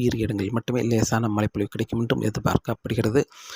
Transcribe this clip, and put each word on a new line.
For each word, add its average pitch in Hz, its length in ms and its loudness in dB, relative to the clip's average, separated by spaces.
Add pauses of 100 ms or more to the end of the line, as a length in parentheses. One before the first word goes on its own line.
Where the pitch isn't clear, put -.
இரு 117 180 2
இடங்களில் 107 380 -2
மட்டுமே 120 280 -2
லேசான 113 460 2
மழைப்பொழிவு 104 420 -2
கிடைக்கும் 113 300 -2
என்றும் 117 220 0
எதிர்பார்க்கப்படுகிறது. 110 1000 0 (320)